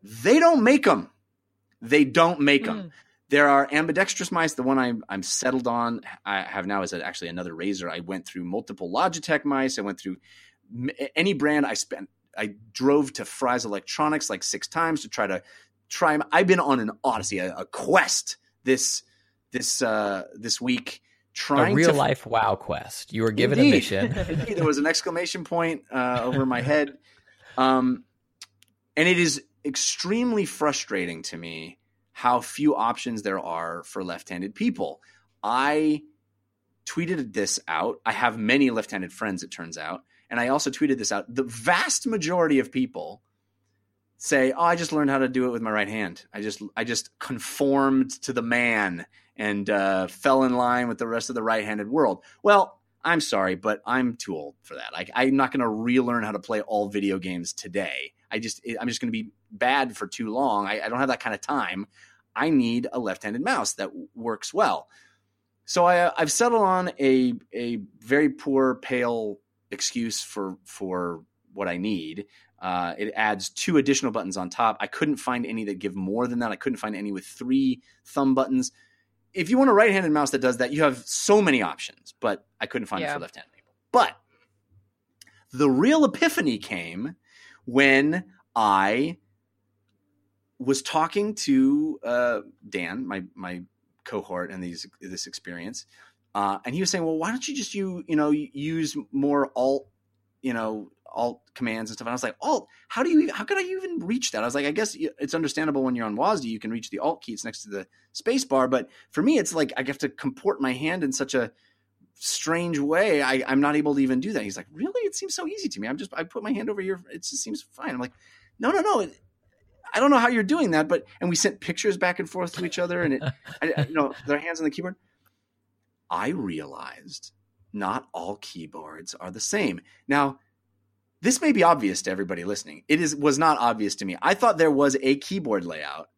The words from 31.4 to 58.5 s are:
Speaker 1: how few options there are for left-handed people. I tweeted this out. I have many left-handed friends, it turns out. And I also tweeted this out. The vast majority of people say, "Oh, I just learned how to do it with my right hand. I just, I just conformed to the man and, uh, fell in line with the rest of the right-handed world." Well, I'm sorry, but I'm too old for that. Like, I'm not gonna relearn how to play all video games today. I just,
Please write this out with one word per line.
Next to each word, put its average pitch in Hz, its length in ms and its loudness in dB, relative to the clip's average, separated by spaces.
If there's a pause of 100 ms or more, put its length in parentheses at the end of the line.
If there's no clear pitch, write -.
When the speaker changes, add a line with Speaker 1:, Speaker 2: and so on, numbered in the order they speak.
Speaker 1:
how 123 260 2
few 147 380 0
options 117 460 -2
there 95 160 -2
are 82 440 -6
for 95 220 -10
left-handed 90 500 -8
people. 208 460 -2 (420)
I 147 600 2 (840)
tweeted 160 480 -4
this 101 340 -2
out. 80 380 -2
I 113 80 0
have 117 240 0
many 127 320 4
left-handed 101 420 -4
friends, 98 320 -4
it 82 80 -16
turns 82 260 -12
out. 78 260 -8 (260)
And 120 100 -4
I 120 80 0
also 139 220 2
tweeted 135 280 0
this 107 140 -4
out. 101 160 -4
The 123 160 -4
vast 139 640 0
majority 165 520 2
of - 120 -2
people 101 500 -6 (960)
say, 131 360 4
"Oh, - 100 -2
I 170 140 6
just 165 160 -4
learned 147 160 2
how 135 100 2
to 131 80 4
do 127 200 0
it 123 40 0
with 117 100 -4
my 110 100 -2
right 104 180 0
hand. 101 440 -6
I 104 80 -10
just, 104 200 -6 (160)
I 113 80 -2
just - 340 -6
conformed 135 920 2 (120)
to 135 100 -6
the 120 80 0
man 113 640 0 (300)
and, 101 340 -2
uh, 98 380 2
fell 135 360 2
in 127 120 2
line 123 320 2
with 117 120 -6
the 120 80 -2
rest 113 220 -4
of 123 60 -6
the 113 80 -4
right-handed 107 460 -2
world." 127 340 0 (200)
Well, 202 340 6 (260)
I'm 165 160 2
sorry, 95 360 0
but 104 280 -2
I'm 123 320 0
too 95 200 -8
old 71 260 -10
for - 140 -18
that. 60 180 -12
Like, 87 220 -8
I'm 135 200 4
not 131 160 2
gonna 127 160 0
relearn 120 560 2
how 107 100 -4
to 101 60 -4
play 107 220 -4
all 104 260 -2
video 98 300 0
games 90 340 -6
today. 78 600 -6 (160)
I 110 80 -6
just, 110 240 -8 (180)